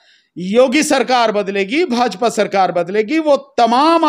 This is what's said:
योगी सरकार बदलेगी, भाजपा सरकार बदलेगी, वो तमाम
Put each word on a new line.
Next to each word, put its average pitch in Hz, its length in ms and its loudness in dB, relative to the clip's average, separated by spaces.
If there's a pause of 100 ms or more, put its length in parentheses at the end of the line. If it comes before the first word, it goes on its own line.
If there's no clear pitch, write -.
(380)
योगी 233 460 2
सरकार 247 480 0
बदलेगी, 202 540 -2
भाजपा 240 440 -2
सरकार 196 420 -2
बदलेगी, 202 480 -2
वो 302 180 2
तमाम 277 720 2